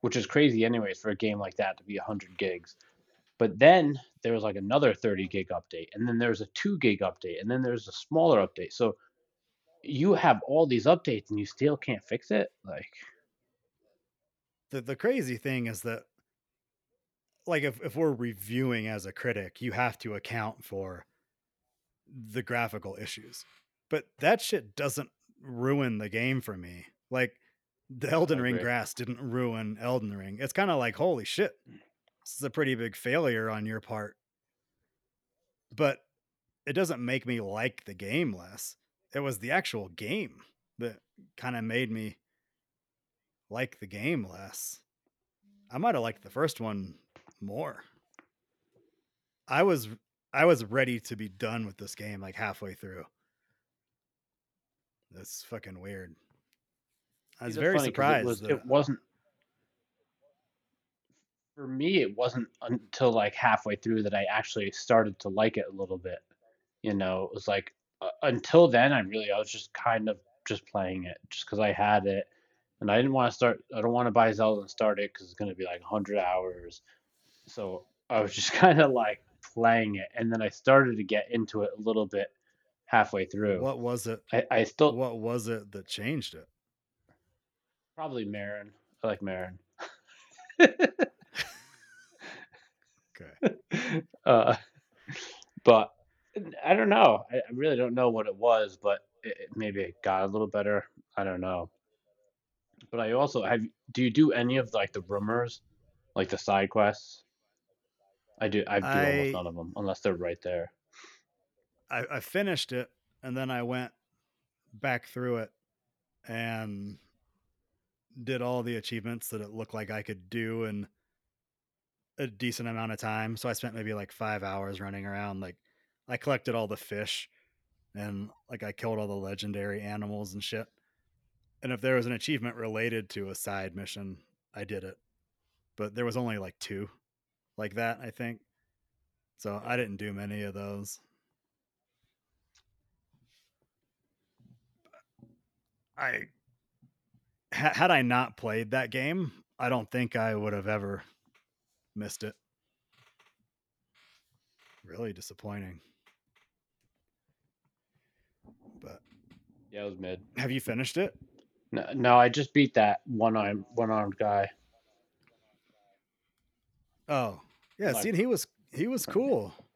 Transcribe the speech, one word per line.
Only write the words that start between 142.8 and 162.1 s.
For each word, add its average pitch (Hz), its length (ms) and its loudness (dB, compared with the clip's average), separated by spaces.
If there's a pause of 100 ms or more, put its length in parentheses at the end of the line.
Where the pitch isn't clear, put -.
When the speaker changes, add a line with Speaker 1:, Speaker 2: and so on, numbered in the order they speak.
Speaker 2:
I, 127 220 -4 (1300)
ha-, 147 220 2
had 165 160 4
I 147 120 6
not 123 340 2
played 110 340 -4
that 127 200 -2
game, 143 420 -4 (260)
I 127 100 -2
don't 123 220 0
think 123 260 -2
I 113 200 0
would 104 160 -2
have 101 160 -4
ever 101 340 -4 (960)
missed 104 260 -10
it. 110 120 -10 (2500)
Really 101 280 -8
disappointing. 98 680 -12 (3000)
But - 200 -20 (720)
Speaker 1:
Yeah, 101 100 -10
it 104 40 -6
was 95 120 -10
mid. 92 220 -10 (160)
Speaker 2:
have 127 160 -4
you 131 80 -4
finished 123 360 -4
it? 190 160 -2 (600)
Speaker 1:
No, - 120 -2 (100)
no, 123 220 8